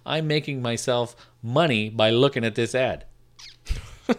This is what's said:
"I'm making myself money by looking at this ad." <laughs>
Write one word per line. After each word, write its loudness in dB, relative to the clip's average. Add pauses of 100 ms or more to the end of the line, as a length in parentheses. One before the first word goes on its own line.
"I'm -2
making -2
myself 0 (260)
money 2
by 0
looking 4
at -2
this 0
ad." -2 (640)
<laughs> -2